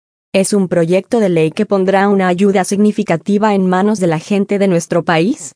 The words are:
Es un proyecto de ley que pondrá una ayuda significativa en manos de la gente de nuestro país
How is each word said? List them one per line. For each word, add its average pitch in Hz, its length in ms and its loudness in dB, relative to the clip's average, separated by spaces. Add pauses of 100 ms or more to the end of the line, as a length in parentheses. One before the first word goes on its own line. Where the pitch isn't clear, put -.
(340)
Es 190 180 0
un 196 160 0
proyecto 180 540 0
de 196 80 2
ley 160 220 0
que 208 140 -4
pondrá 190 440 0
una 190 180 2
ayuda 190 380 0
significativa 202 920 0
en 185 140 0
manos 190 320 0
de 185 60 0
la 160 120 0
gente 202 400 -2
de 202 80 2
nuestro 170 340 0
país 175 540 -2